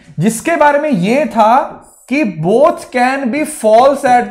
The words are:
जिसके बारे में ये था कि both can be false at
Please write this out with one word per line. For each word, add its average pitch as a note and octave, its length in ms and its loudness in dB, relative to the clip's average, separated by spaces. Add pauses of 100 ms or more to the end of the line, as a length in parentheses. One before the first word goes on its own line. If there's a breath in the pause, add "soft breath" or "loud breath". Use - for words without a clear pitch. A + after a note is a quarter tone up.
(200 loud breath)
जिसके A3+ 360 -2
बारे D4 240 2
में D4+ 100 -2
ये A#3+ 360 0
था A3+ 540 0 (300)
कि D4 140 -2
both G#3+ 560 0 (160)
can C4 300 -2
be C#4+ 200 -4 (200)
false C4 400 4
at B3 260 2